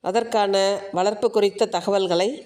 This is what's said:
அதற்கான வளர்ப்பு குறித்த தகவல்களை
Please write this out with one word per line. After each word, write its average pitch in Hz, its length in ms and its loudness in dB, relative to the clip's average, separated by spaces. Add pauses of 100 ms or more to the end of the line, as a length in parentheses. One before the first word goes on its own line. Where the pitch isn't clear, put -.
அதற்கான 208 520 0 (360)
வளர்ப்பு 208 440 0
குறித்த 208 400 2
தகவல்களை 190 540 0 (160)